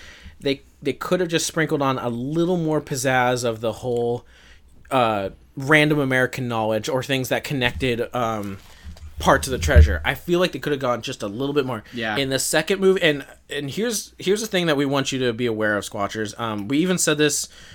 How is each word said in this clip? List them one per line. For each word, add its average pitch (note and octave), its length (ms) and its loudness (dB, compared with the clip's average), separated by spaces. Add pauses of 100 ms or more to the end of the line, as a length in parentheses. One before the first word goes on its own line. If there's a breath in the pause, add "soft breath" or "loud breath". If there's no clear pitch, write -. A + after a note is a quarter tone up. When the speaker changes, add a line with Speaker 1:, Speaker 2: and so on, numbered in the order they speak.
(400 loud breath)
Speaker 1:
they, C#3 220 -4 (200)
they C3+ 120 -2
could - 260 -2
have F3 100 -2
just D#3+ 160 0
sprinkled D#3 360 -2
on C3 180 0
a A#2+ 100 -4
little D#3 480 -2
more D#3 240 0
pizzazz B2+ 600 0
of A2+ 180 -2
the A2 120 -2
whole, A#2+ 520 -4 (640 soft breath)
uh, A2 400 2 (260)
random D3 440 4
American B2+ 480 0
knowledge A2 420 -2
or C3 140 -2
things C3 260 -2
that A#2+ 140 0
connected, B2 720 -2
um, A2 420 -4 (640 loud breath)
parts C#3+ 280 4
of C3+ 40 -4
the B2 80 -2
treasure. A2+ 460 8
I C3+ 100 0
feel F3 240 0
like F3+ 140 2
they C#3 60 -8
could D3 120 -4
have C#3 100 -2
gone A#2+ 200 0
just B2 200 -8
a A2+ 60 -4
little C3 260 -4
bit C#3 120 2
more. A#2 180 -6 (100)
Speaker 2:
Yeah. A2 240 -4
Speaker 1:
In C3+ 120 -2
the C3 100 0
second D#3+ 400 0
movie, F#3+ 240 4
and, D3 220 2 (240)
and C#3+ 200 -6
here's, G#3 480 -4
here's G3 240 0
the G#3+ 60 -8
thing F3+ 180 0
that D3+ 120 2
we C#3+ 80 2
want C3+ 260 0
you C3+ 80 -2
to B2 140 0
be B2 120 -2
aware G#2+ 320 0
of, G2 60 -4
Squatchers. G#2 560 -6
Um, G#2+ 300 -6
we C#3 100 2
even F3+ 180 2
said D3+ 220 2
this D3 300 0 (240 loud breath)